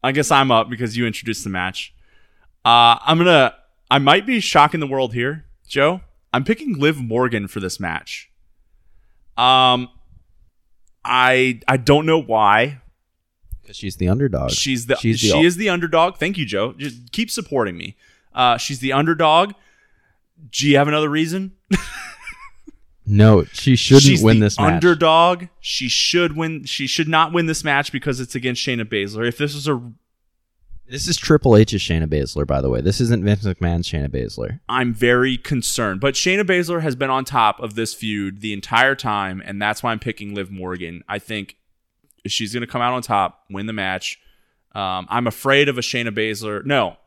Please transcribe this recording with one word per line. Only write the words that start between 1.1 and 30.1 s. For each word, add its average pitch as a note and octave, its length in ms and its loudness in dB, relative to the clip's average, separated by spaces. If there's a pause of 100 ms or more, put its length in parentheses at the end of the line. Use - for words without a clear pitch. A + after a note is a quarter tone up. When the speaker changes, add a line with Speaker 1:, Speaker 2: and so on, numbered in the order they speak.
Speaker 1:
the G#2 60 -8
match. F#2 440 -8 (720)
Uh, A#2 400 6
I'm E3 140 2
gonna, D#3+ 360 4 (360)
I C3+ 80 4
might D3+ 280 4
be B3 140 -2
shocking D3+ 400 2
the D3 60 -6
world C3 260 -4
here, C3+ 320 -4 (240)
Joe. D#3 320 0 (320)
I'm B2+ 120 0
picking A3+ 340 -4
Liv D3+ 180 2
Morgan A#2 500 -2
for G2+ 140 -10
this F#2 180 -8
match. - 520 -10 (1040)
Um, B2+ 520 2 (1160)
I, B2+ 640 2
I C3 80 2
don't C#3+ 300 2
know D#3+ 140 2
why. A2 600 2 (840)
Speaker 2:
'Cause G2 100 -20
she's G2 200 -10
the F2+ 120 -2
underdog. F#2+ 420 0
Speaker 1:
She's B2 360 -4
the, B2+ 100 0
Speaker 2:
She's A2+ 240 0
the A2+ 80 2
Speaker 1:
she G2 60 4
Speaker 2:
ul- D#3+ 100 6
Speaker 1:
is F3 120 2
the G#3 120 -2
underdog. E3+ 480 0
Thank F#3+ 220 -4
you, D#3 80 -2
Joe. G#2 300 -4
Just B2 360 -14
keep A#3 180 -4
supporting A#2+ 460 -4
me. F2+ 200 -14 (380)
Uh, B2 220 2
she's C3+ 240 -8
the C3+ 120 -4
underdog. D#3+ 600 2 (1000)
Do C#3 180 -2
you C#3+ 80 6
have C#3+ 120 4
another D3+ 200 0
reason? E3 440 -4 (180)
<laughs> - 440 -6 (920)
Speaker 2:
No, G#2 460 8
she C3 240 2
shouldn't C3+ 280 8
Speaker 1:
She's C#3 180 6
Speaker 2:
win A2 180 6
Speaker 1:
the G#2 60 4
Speaker 2:
this G2+ 120 -2
match. G#2+ 160 2
Speaker 1:
underdog. E3+ 680 4 (160)
She - 280 -6
should E3+ 480 0
win. D#3+ 280 -6
She C#3 220 -6
should D#3 220 -2
not D#3+ 240 2
win E3+ 140 0
this D#3+ 160 -4
match C#3+ 300 -2
because C3 280 -4
it's B2 140 -10
against B2 320 -4
Shayna A#2+ 180 -4
Baszler. G#2+ 440 -4
If A#2+ 80 -6
this D3 180 -4
was C#3+ 140 -6
a B2 240 -4 (960)